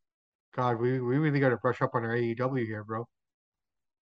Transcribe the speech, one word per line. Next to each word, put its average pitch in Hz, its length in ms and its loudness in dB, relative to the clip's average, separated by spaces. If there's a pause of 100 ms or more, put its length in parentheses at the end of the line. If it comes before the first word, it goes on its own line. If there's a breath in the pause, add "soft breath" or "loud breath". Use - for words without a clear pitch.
(540)
God, 123 260 0
we, 127 200 2
we 123 180 0
really 147 220 2
gotta 131 160 4
brush 120 240 -2
up 135 140 0
on 117 100 -2
our 117 100 -2
A 120 60 0
E 117 140 0
W 123 320 -2
here, 107 180 -8
bro. 113 220 -6 (960)